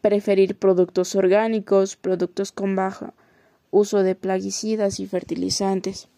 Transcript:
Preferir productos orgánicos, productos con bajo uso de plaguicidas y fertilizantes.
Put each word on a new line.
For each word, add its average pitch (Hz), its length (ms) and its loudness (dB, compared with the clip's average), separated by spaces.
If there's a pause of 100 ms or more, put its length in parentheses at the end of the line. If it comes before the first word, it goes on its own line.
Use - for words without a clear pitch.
Preferir 196 560 2
productos 180 580 2
orgánicos, 196 800 2
productos 185 560 -4
con 196 240 -4
bajo 190 360 -6 (580)
uso 202 320 2
de 185 120 2
plaguicidas 196 880 -4
y 190 60 -8
fertilizantes. 190 1120 -4